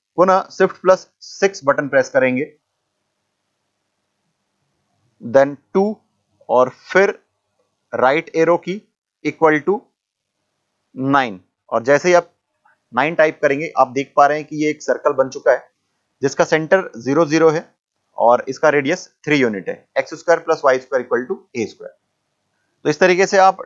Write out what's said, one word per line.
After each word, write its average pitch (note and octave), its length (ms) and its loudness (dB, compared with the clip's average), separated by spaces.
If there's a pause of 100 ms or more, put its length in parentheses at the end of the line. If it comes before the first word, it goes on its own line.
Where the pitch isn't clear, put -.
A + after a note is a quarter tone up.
(180)
पुनः F#3 340 2
shift - 300 -2
प्लस F#3 260 2 (140)
सिक्स - 440 -4
बटन C#3 240 0
प्रेस C3 200 0
करेंगे, B2+ 440 -2 (2750)
then C3+ 340 0 (180)
टू G3+ 220 0 (540)
और B2+ 200 2 (160)
फिर G3 340 0 (760)
राइट C3+ 420 0
एरो E3 240 2
की F#3 220 -10 (440)
equal D3+ 380 0
to G3 160 -2 (1160)
नाइन, C3 440 -2 (300)
और A2+ 140 -2
जैसे C#3+ 260 2
ही F3+ 60 4
आप E3+ 140 0 (640)
नाइन D3 220 -2
टाइप D#3 260 0
करेंगे D3 360 -2
आप C3 120 2
देख C3 260 -8
पा C#3+ 120 6
रहे D3 100 -2
हैं D3 100 -12
कि D#3 80 -14
ये D3+ 140 -2
एक D3+ 140 -8
सर्कल C3+ 300 -2
बन C3 160 0
चुका C#3 220 -2
है C3 180 -2 (520)
जिसका C#3 240 -2
सेंटर D#3+ 520 0
ज़ीरो C#3 280 0
ज़ीरो D#3+ 240 2
है D#3 220 -4 (460)
और A#2+ 320 2
इसका C#3+ 200 0
रेडियस C#3+ 380 -2 (180)
थ्री D3+ 100 0
यूनिट G#2+ 340 -2
है, F2 40 -8 (240)
एक्स C3+ 160 -6
स्क्वायर E3 260 0
प्लस D#3+ 260 -4
वाई C3 140 2
स्क्वायर B2+ 260 -6
इक्वल B2 200 -4
टू F#3+ 140 -8 (160)
ए A2+ 100 -4
स्क्वायर। - 280 -16 (920)
तो - 40 2
इस D3+ 100 -4
तरीके F#3 260 2
से G3 140 -2
आप F#3 260 2